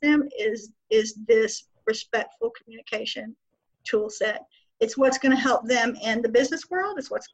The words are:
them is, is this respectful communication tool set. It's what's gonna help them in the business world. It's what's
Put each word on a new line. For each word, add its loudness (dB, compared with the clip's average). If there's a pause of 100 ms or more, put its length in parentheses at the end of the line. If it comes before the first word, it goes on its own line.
them 4 (100)
is, -4 (200)
is 2
this 2 (220)
respectful -4 (100)
communication -10 (500)
tool 0
set. -4 (360)
It's 0
what's 4
gonna 4
help 2
them 0
in 0
the 0
business 0
world. -4
It's -12
what's -8